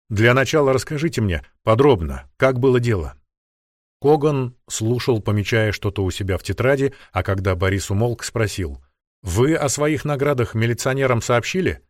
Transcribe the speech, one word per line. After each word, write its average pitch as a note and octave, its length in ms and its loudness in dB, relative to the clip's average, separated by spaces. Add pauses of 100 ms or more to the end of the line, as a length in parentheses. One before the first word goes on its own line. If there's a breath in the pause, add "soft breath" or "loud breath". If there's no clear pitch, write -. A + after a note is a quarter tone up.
Для A2+ 240 4
начала C3+ 400 2
расскажите C#3 480 -2
мне F#2 220 -2 (200 soft breath)
подробно, A2 640 2 (100)
как C3 220 2
было B2 200 4
дело». G#2 340 -2 (880)
Коган C#3 540 2 (120)
слушал, A#2 540 -2
помечая G#2+ 500 0
что-то G2+ 320 -4
у F#2 60 0
себя F#2+ 300 -4
в - 40 -14
тетради, C3+ 500 0 (180 loud breath)
а F#2 100 -2
когда F#2+ 340 -2
Борис F#2+ 360 -2
умолк, A2+ 320 -2
спросил: F#2 580 -6 (400)
«Вы A#2 320 0
о D3 160 0
своих D3 360 -2
наградах C#3 500 -2
милиционерам A#2+ 680 0
сообщили?» B2 680 -2